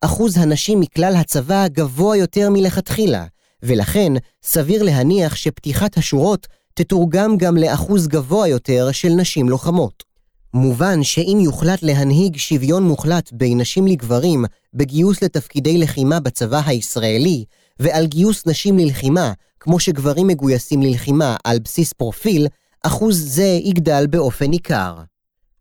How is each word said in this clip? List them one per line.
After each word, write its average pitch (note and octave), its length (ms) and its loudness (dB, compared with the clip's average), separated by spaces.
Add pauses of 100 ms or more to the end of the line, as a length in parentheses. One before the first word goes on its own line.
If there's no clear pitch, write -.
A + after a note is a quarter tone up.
אחוז G3+ 360 0
הנשים E3+ 420 2
מכלל F3 360 0
הצבא E3+ 520 0
גבוה D#3+ 500 0
יותר G3+ 320 0
מלכתחילה, F#3+ 760 0 (380)
ולכן B2+ 500 0 (300)
סביר E3+ 400 0
להניח D#3 520 2
שפתיחת D3+ 640 -4
השורות E3 500 0 (260)
תתורגם F#3 640 0
גם F3 200 2
לאחוז E3 500 2
גבוה D#3 400 0
יותר B2+ 440 0
של F3 180 -2
נשים E3 400 2
לוחמות. C#3 540 -2 (500)
מובן C3+ 500 2
שאם F#3 380 0
יוחלט E3 420 0
להנהיג D3 540 2
שוויון D3+ 460 0
מוחלט E3 500 0
בין A#2+ 280 0
נשים F#3+ 260 0
לגברים B2+ 580 0 (280)
בגיוס D3 480 0
לתפקידי D#3 560 -2
לחימה D#3 420 0
בצבא B2+ 460 -2
הישראלי, A#2+ 800 -2 (340)
ועל D#3+ 260 0
גיוס F3 400 0
נשים F#3+ 320 0
ללחימה, C#3 560 0 (260)
כמו E3+ 200 0
שגברים D3 480 0
מגויסים C#3 540 0
ללחימה C3+ 600 0
על A#2 160 0
בסיס - 340 -4
פרופיל, D3 540 -2 (360)
אחוז E3 520 -2
זה F#3 280 2
יגדל D#3+ 440 2
באופן C#3+ 380 0
ניכר. B2+ 500 -2 (640)